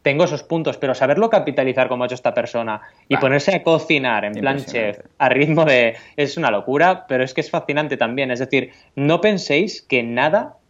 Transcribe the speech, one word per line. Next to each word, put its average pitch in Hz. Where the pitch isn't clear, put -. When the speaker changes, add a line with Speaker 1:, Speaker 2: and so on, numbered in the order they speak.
Speaker 1:
Tengo 147
esos 151
puntos, 156
pero 131
saberlo 147
capitalizar 131
como 123
ha -
hecho 123
esta 120
persona 113
y 139
Speaker 2:
Vale. -
Speaker 1:
ponerse 139
a 170
cocinar 131
en 104
plan 135
Speaker 2:
Impresionante. 117
Speaker 1:
chef, -
a 139
ritmo 151
de, 123
es 147
una 147
locura, 143
pero 127
es 131
que 160
es -
fascinante 147
también. 127
Es 120
decir, 131
no 151
penséis 190
que 123
nada 147